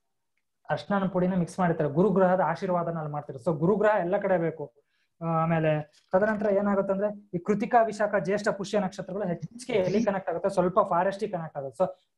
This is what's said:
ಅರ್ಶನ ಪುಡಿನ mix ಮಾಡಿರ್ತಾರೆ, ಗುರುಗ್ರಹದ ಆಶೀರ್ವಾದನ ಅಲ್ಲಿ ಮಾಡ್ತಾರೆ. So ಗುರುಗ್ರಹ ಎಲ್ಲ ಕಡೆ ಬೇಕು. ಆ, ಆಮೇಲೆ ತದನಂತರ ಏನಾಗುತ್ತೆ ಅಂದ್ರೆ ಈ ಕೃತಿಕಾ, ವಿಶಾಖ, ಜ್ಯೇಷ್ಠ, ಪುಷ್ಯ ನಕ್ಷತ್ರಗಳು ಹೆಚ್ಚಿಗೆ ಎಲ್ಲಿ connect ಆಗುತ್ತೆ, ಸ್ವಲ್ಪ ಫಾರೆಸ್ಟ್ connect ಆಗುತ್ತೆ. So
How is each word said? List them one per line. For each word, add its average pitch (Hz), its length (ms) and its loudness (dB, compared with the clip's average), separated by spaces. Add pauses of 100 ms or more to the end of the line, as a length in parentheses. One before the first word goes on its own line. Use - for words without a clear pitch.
(720)
ಅರ್ಶನ 190 360 -2
ಪುಡಿನ 180 280 0
mix 170 240 -2
ಮಾಡಿರ್ತಾರೆ, 165 320 2
ಗುರುಗ್ರಹದ 185 500 4
ಆಶೀರ್ವಾದನ 170 580 -2
ಅಲ್ಲಿ 151 140 -6
ಮಾಡ್ತಾರೆ. 143 260 -10
So 160 200 -2
ಗುರುಗ್ರಹ 208 420 4
ಎಲ್ಲ 175 180 0
ಕಡೆ 185 200 2
ಬೇಕು. 156 340 -4 (500)
ಆ, 165 40 -6
ಆಮೇಲೆ 160 760 0 (100)
ತದನಂತರ 214 380 2
ಏನಾಗುತ್ತೆ 196 420 2
ಅಂದ್ರೆ 208 420 -4
ಈ 175 40 -4
ಕೃತಿಕಾ, 214 440 2
ವಿಶಾಖ, 214 320 0
ಜ್ಯೇಷ್ಠ, 202 340 0
ಪುಷ್ಯ 202 320 -2
ನಕ್ಷತ್ರಗಳು 190 440 -6
ಹೆಚ್ಚಿಗೆ 180 540 -4
ಎಲ್ಲಿ 190 260 2
connect 196 260 -2
ಆಗುತ್ತೆ, 175 180 -2
ಸ್ವಲ್ಪ 185 320 2
ಫಾರೆಸ್ಟ್ 196 520 0
connect 165 240 -8
ಆಗುತ್ತೆ. 135 280 -4
So 175 60 0 (260)